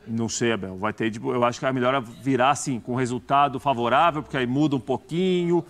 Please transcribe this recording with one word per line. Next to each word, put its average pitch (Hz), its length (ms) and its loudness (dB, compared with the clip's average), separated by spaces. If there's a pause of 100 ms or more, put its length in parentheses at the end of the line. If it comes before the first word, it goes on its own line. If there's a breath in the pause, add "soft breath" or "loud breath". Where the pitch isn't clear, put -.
Não 113 200 -2
sei, 117 260 0
Abel. 95 220 -4
Vai 104 180 -2
ter 110 180 -2
de, 110 100 -8
eu 123 220 -2
acho 120 160 -2
que - 80 -4
a 131 40 0
melhora 131 300 0
virá, 123 540 0
sim, 131 240 -4
com 120 160 -6
resultado 131 640 0
favorável, 139 640 2
porque - 120 -8
aí 127 120 0
muda 139 280 2
um 135 40 0
pouquinho, 175 920 0